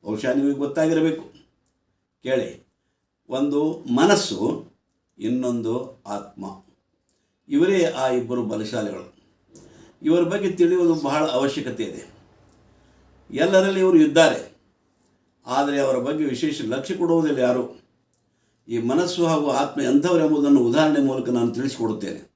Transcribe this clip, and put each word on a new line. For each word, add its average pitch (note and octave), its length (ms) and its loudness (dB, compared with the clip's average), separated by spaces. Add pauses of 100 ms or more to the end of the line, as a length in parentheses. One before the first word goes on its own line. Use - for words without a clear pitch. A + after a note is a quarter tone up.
ಬಹುಶಃ A2 300 -4
ನಿಮಗೆ C#3 200 0
ಗೊತ್ತಾಗಿರಬೇಕು. D#3 800 -2 (880)
ಕೇಳಿ, B2+ 440 -4 (640)
ಒಂದು C#3+ 440 -2
ಮನಸ್ಸು, C3 920 0 (540)
ಇನ್ನೊಂದು A#2+ 840 -4
ಆತ್ಮ. G2 600 -12 (840)
ಇವರೇ F3 340 2
ಆ C3 240 -2
ಇಬ್ಬರು B2 360 -2
ಬಲಶಾಲಿಗಳು. G#2+ 720 -8 (840)
ಇವರ E3+ 220 2
ಬಗ್ಗೆ F#3+ 280 -2
ತಿಳಿಯುವುದು E3+ 440 2
ಬಹಳ D3 300 -2
ಅವಶ್ಯಕತೆ B2+ 580 -4
ಇದೆ. - 240 -12 (1200)
ಎಲ್ಲರಲ್ಲಿ F#3+ 480 2
ಇವರು F#3 180 6
ಇದ್ದಾರೆ, D#3 600 4 (880)
ಆದರೆ C#3 340 0
ಅವರ C3 180 2
ಬಗ್ಗೆ D3+ 280 -2
ವಿಶೇಷ C#3 360 -4
ಲಕ್ಷ್ಯ C3 340 -6
ಕೊಡುವುದಿಲ್ಲ D#3+ 440 2
ಯಾರು. B2 420 0 (840)
ಈ A#2 100 -4
ಮನಸ್ಸು D#3+ 480 0
ಹಾಗೂ D3+ 240 0
ಆತ್ಮ C#3 320 -2
ಎಂಥವರು D#3 440 2
ಎಂಬುದನ್ನು C#3+ 340 4
ಉದಾಹರಣೆ C#3+ 400 2
ಮೂಲಕ B2+ 300 0
ನಾನು A#2 220 0
ತಿಳಿಸಿಕೊಡುತ್ತೇನೆ. A2 840 -6